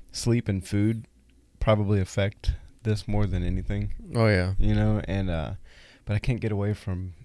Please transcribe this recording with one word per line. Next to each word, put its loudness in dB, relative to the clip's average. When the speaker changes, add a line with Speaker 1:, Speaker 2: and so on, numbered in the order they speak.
Speaker 1:
sleep 0
and -2
food 0
probably 2
affect -2
this -2
more 2
than 0
anything. -2
Speaker 2:
Oh, 6
yeah. 4
Speaker 1:
You 6
know, 2
and, -2
uh, -2
but -2
I 0
can't -2
get -2
away -2
from, -8